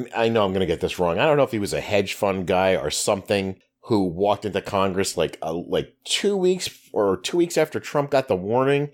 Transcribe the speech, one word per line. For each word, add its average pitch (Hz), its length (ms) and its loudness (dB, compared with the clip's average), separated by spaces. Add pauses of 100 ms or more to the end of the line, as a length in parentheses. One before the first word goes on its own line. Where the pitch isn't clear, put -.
(140)
I 113 140 2
know 113 160 4
I'm 95 80 2
gonna 95 140 2
get 80 140 0
this 87 180 -2
wrong. 87 200 2
I 120 60 2
don't 151 120 4
know 143 80 4
if 120 80 0
he 113 60 -2
was 95 140 -4
a 73 80 -2
hedge 101 340 0
fund 95 320 -2
guy 92 300 2
or 73 140 -4
something 98 680 -2 (280)
who 104 200 2
walked 98 400 0
into 95 160 -4
Congress, 95 560 -2
like, 80 260 -2
uh, 82 120 -6
like, 85 400 -4 (100)
two 208 320 0
weeks 180 320 0 (240)
or 98 240 2
two - 220 -6
weeks 170 180 0
after 151 240 0
Trump 143 300 -4
got 135 180 0
the 98 80 2
warning 131 580 0